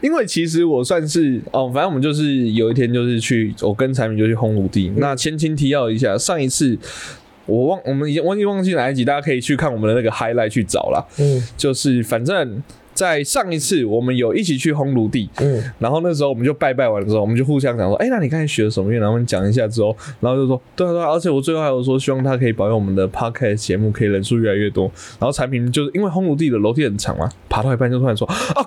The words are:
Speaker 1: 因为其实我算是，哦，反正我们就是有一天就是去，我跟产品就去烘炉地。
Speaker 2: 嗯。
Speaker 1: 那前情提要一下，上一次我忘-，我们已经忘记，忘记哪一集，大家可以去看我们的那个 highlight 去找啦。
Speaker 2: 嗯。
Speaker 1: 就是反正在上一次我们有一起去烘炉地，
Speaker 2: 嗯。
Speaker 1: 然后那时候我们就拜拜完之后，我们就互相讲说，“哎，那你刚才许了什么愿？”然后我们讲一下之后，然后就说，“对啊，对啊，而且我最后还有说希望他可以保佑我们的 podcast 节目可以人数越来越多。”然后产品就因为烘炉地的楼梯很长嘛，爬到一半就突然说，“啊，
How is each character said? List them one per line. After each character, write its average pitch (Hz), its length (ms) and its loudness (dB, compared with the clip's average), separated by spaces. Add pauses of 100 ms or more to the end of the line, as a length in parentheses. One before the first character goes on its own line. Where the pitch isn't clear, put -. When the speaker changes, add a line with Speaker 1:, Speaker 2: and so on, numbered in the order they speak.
Speaker 1:
因 294 120 0
为 285 120 0
其 170 200 -2
实 165 180 2
我 143 200 2
算 160 240 0
是， 147 340 2 (100)
哦， 131 220 0
反 143 80 0
正 190 80 0
我 175 40 -2
们 131 80 0
就 151 120 0
是 139 380 0
有 110 180 2
一 117 60 2
天 120 160 2
就 120 120 0
是 120 160 0
去， 113 420 0
我 104 120 0
跟 131 180 0
产 123 180 -2
品 107 80 -2
就 110 100 4
去 113 80 2
烘 110 180 0
炉 98 140 0
地。 92 220 0
Speaker 2:
嗯。 101 80 -4
Speaker 1:
那 139 180 0
前 156 220 -4
情 156 180 0
提 139 140 2
要 135 200 2
一 110 80 0
下， 107 200 2
上 165 240 -2
一 135 60 0
次 127 300 2 (680)
我 120 220 2
忘-， 185 180 0
我 135 80 -2
们 143 160 -2
已 147 40 0
经 156 100 0
忘 185 120 0
记， 208 100 0
忘 196 180 -2
记 185 100 0
哪 135 160 0
一 139 60 -2
集， 123 100 0
大 143 80 2
家 143 80 -2
可 147 100 -2
以 131 80 0
去 135 160 -2
看 147 160 -2
我 117 60 -4
们 107 100 0
的 110 60 4
那 123 80 2
个 110 80 2
highlight 113 400 -2
去 110 140 0
找 - 260 -2
啦。 71 160 0 (140)
Speaker 2:
嗯。 139 240 2 (120)
Speaker 1:
就 139 180 0
是 127 280 0
反 113 220 -2
正 143 400 -2 (300)
在 165 280 0
上 185 300 -2
一 160 80 -2
次 151 240 0
我 110 160 2
们 127 160 0
有 117 180 2
一 214 80 2
起 160 160 0
去 151 160 0
烘 143 200 0
炉 113 140 2
地， 104 300 -2
Speaker 2:
嗯。 135 240 0 (160)
Speaker 1:
然 117 140 0
后 160 100 0
那 175 120 0
时 147 100 0
候 139 60 2
我 135 40 0
们 117 100 -4
就 143 100 2
拜 139 200 0
拜 127 140 2
完 104 180 0
之 107 80 0
后， 107 80 2
我 101 40 2
们 110 100 0
就 127 100 2
互 143 140 2
相 123 180 0
讲 95 100 0
说 101 140 2
，“哎， 226 80 0
那 247 100 0
你 151 80 0
刚 156 120 -2
才 156 80 0
许 113 160 0
了 107 60 2
什 98 140 -2
么 98 60 0
愿？” 117 100 2
然 104 80 2
后 110 60 2
我 117 40 0
们 120 100 0
讲 98 200 0
一 104 60 2
下 117 140 2
之 113 140 -2
后， 104 140 2 (260)
然 123 100 2
后 135 100 2
就 135 60 0
说 127 120 0 (160)
，“对 180 120 0
啊， 170 40 0
对 170 100 0
啊， 156 100 0
而 170 80 2
且 170 100 -2
我 139 120 0
最 156 120 -2
后 160 80 0
还 156 60 0
有 127 160 0
说 131 160 2
希 131 100 -2
望 131 140 0
他 135 120 0
可 127 120 2
以 113 60 2
保 101 140 0
佑 110 60 2
我 113 60 2
们 98 160 0
的 95 140 2
podcast 117 460 -2
节 107 220 -2
目 107 140 2
可 107 140 0
以 - 20 2
人 98 160 2
数 117 160 0
越 110 100 2
来 98 60 2
越 104 140 0
多。” 95 200 0 (300)
然 113 80 0
后 143 40 0
产 131 200 -2
品 123 200 0
就 147 200 0
因 185 100 -2
为 202 80 0
烘 185 160 0
炉 151 100 2
地 156 140 0
的 120 80 2
楼 104 160 2
梯 147 120 2
很 104 120 -2
长 - 200 -2
嘛， 92 120 -2 (200)
爬 107 120 0
到 131 120 2
一 - 20 0
半 123 160 0
就 127 80 0
突 131 80 2
然 113 80 2
说 101 100 0 (300)
，“啊， 277 120 0